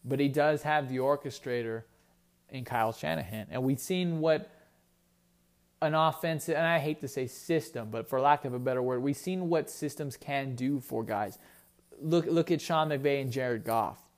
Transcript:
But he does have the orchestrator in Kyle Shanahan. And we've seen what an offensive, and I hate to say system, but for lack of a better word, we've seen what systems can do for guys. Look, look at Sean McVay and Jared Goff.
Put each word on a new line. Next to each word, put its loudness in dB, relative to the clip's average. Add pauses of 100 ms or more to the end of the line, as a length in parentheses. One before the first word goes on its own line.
But 0
he 4
does 2
have 0
the -4
orchestrator -2 (640)
in -10
Kyle 0
Shanahan. -4
And -2
we've 2
seen -2
what 2 (1300)
an 2
offensive, 2
and 2
I 4
hate -2
to -6
say -4
system, -2
but -4
for 2
lack 6
of -2
a -2
better 0
word, 0
we've 2
seen -4
what 2
systems -6
can -4
do 0
for -6
guys. -2 (640)
Look, 2
look 2
at 2
Sean 2
McVay 2
and -2
Jared -2
Goff. 0 (180)